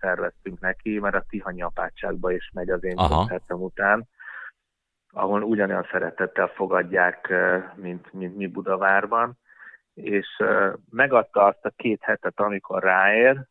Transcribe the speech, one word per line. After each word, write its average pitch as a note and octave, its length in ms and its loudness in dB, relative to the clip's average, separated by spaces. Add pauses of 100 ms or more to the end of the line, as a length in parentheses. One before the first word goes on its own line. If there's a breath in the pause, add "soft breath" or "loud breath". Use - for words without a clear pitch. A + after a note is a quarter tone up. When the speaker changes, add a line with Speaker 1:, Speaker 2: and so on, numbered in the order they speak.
Speaker 1:
szerveztünk F2+ 600 -6
neki, G#2 380 -4
mert G2+ 160 -2
a F#2+ 140 -2
Tihanyi F#2 340 -8
apátságba F2+ 680 -4
is F2+ 220 -6
megy F2+ 160 -6
az F2+ 140 -2
én F2+ 120 -4
Speaker 2:
Aha. D#2+ 200 2
Speaker 1:
koncertem F2+ 440 -4
után, G2+ 480 0 (1040 loud breath)
ahol G2+ 300 -2
ugyanolyan G2 480 0
szeretettel F#2 560 -2
fogadják, F2+ 840 0
ö, F#2 300 2 (160)
mint, F2+ 380 -12
mint F#2 240 -8
mi G2 100 -6
Budavárban, G2 920 0 (560 loud breath)
és, G2+ 320 -2 (120)
ö, G2+ 340 2 (180)
megadta A#2+ 540 4
azt G2+ 200 4
a - 120 -4
két A2 260 -2
hetet, - 380 -2
amikor G2 420 -2
ráér, G#2+ 680 6